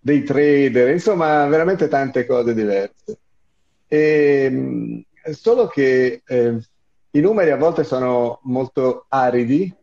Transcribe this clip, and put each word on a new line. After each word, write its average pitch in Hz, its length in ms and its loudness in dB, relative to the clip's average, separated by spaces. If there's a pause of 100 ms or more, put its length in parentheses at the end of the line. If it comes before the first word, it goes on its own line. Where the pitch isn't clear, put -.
dei 139 220 0
trader, 135 640 2
insomma 160 600 0
veramente 165 400 0
tante 135 360 -2
cose 120 300 0
diverse. 101 640 -4 (680)
Ehm, 135 1120 0 (300)
solo 226 340 0
che, 127 600 0
eh, 120 320 0 (580)
i 147 40 4
numeri 185 300 2
a 135 60 0
volte 160 260 0
sono 127 600 -2
molto 127 680 -4
aridi 127 760 0